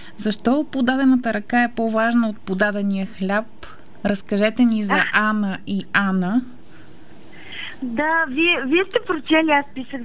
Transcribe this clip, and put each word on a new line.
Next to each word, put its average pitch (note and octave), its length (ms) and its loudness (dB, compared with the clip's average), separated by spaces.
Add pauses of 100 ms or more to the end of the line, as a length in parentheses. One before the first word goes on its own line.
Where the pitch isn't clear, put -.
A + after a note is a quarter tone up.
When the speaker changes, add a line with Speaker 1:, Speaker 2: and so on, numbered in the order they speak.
(180)
Speaker 1:
Защо A#3 540 2
подадената C4 600 4
ръка A#3+ 280 2
е A#3+ 140 0
по-важна A3+ 520 2
от G#3 120 -8
подадения G3 680 0
хляб? G3 400 -2 (580)
Разкажете G#3 600 2
ни A3 180 2
за G3 140 2
Speaker 2:
А. G#3 340 2
Speaker 1:
Ана G3+ 360 0
и G3 260 -4
Ана. G3 500 2 (1400)
Speaker 2:
Да, D4+ 460 0
вие, D#4+ 380 2
вие F4 180 4
сте A4+ 220 -2
прочели, D#4+ 440 2
аз C#4+ 240 4
писах C4 300 -8